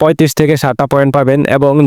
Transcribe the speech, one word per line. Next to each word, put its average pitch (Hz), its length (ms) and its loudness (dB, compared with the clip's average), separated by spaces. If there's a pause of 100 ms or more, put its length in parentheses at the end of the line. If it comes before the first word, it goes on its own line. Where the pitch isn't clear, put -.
পঁয়ত্রিশ 156 400 0
থেকে 156 220 0
ষাটটা 135 300 -2
পয়েন্ট 139 240 0
পাবেন 135 240 0 (160)
এবং 139 160 2 (140)